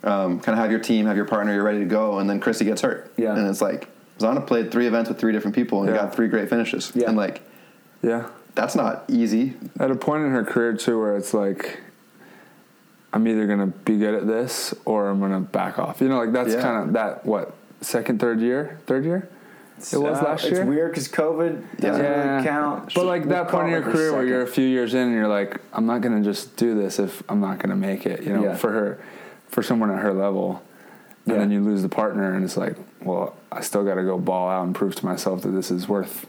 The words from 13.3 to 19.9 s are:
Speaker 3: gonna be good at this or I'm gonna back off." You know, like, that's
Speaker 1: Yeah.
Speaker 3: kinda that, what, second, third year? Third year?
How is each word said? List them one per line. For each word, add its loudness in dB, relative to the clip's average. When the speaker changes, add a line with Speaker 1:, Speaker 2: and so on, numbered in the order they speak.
Speaker 3:
gonna 2
be 0
good 2
at 0
this -2
or 2
I'm 2
gonna 2
back -2
off." -4
You 4
know, 2
like, 0
that's 2
Speaker 1:
Yeah. 0
Speaker 3:
kinda 0
that, -2
what, -2
second, -2
third 2
year? 0
Third 0
year? -2